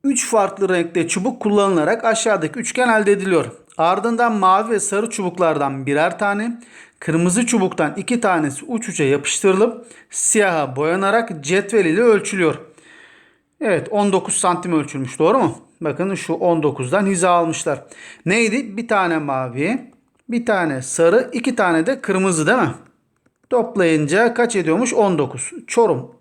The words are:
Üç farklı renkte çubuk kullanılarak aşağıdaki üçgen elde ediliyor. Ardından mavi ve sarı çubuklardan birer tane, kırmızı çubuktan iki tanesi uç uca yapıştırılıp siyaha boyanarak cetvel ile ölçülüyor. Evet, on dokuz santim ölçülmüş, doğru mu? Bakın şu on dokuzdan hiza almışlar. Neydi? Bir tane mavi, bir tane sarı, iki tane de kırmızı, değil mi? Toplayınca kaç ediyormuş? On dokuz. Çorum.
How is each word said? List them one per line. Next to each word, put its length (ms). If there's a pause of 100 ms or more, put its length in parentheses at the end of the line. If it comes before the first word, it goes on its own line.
Üç 260
farklı 400
renkte 380
çubuk 320
kullanılarak 680
aşağıdaki 540
üçgen 300
elde 220
ediliyor. 400 (260)
Ardından 560
mavi 360
ve 100
sarı 300
çubuklardan 760
birer 340
tane, 420 (380)
kırmızı 460
çubuktan 520
iki 240
tanesi 440
uç 240
uca 160
yapıştırılıp 800 (240)
siyaha 680
boyanarak 680
cetvel 420
ile 160
ölçülüyor. 540 (1040)
Evet, 300
on 200
dokuz 240
santim 380
ölçülmüş, 460
doğru 200
mu? 180 (240)
Bakın 340
şu 180
on 300
dokuzdan 420
hiza 240
almışlar. 540 (420)
Neydi? 520
Bir 100
tane 300
mavi, 760 (380)
bir 160
tane 360
sarı, 520
iki 220
tane 300
de 160
kırmızı, 460
değil 100
mi? 180 (720)
Toplayınca 840
kaç 220
ediyormuş? 380
On 240
dokuz. 340 (160)
Çorum. 540